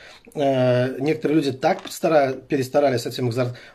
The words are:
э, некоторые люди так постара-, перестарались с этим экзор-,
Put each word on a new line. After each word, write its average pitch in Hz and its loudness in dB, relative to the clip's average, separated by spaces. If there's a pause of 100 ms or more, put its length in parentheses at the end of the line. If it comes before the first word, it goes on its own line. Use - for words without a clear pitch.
(340)
э, 127 0
некоторые 151 0
люди 139 2
так 156 -2
постара-, 143 2
перестарались 131 0
с - -10
этим 123 -4
экзор-, 120 -4 (180)